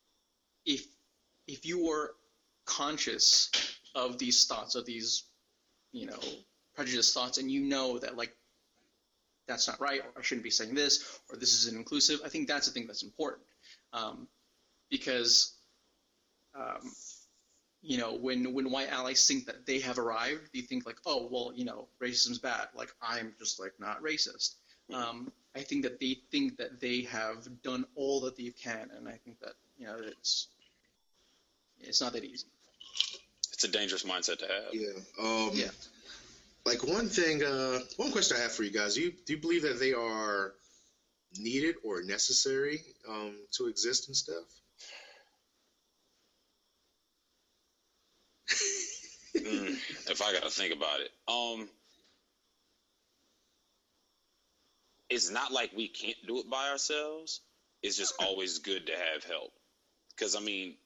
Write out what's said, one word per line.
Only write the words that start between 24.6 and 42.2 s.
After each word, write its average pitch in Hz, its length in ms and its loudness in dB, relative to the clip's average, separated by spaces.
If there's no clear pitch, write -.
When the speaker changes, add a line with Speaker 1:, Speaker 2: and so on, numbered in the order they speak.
Speaker 2:
Mm-hmm. 127 40 -6
Speaker 1:
Um, 120 380 -4
I 139 60 -6
think 143 220 0
that 123 140 -4
they 131 200 0
think 139 280 2
that 123 220 -8
they 123 220 0
have 113 600 -6
done 127 240 -2
all 139 240 2
that 127 160 -2
they 120 140 -6
can, 113 460 -8
and 117 120 -12
I 113 160 -12
think 117 160 -18
that, 107 140 -12
you 123 80 -14
know, 107 120 -8
it's, - 500 -2
it's - 200 0
not 123 120 0
that 117 120 -4
easy. - 220 -10
Speaker 2:
It's - 120 2
a 104 40 2
dangerous 95 360 0
mindset 90 340 0
to 82 80 -6
have. 101 280 -2
Speaker 3:
Yeah. 107 180 -2
Um, 110 360 2
Speaker 1:
Yeah. 101 160 2
Speaker 3:
like, 117 180 4
one 202 240 2
thing, 160 340 4
uh, 131 380 2
one 254 160 0
question 175 240 4
I 120 40 2
have 117 120 0
for 110 120 0
you 98 60 0
guys. 104 260 2
Do 151 60 2
you, 175 100 0
do 147 80 -4
you 156 80 -2
believe 165 220 4
that 131 160 2
they 131 160 4
are 107 600 0
needed 135 460 2
or 95 180 -2
necessary, 135 800 2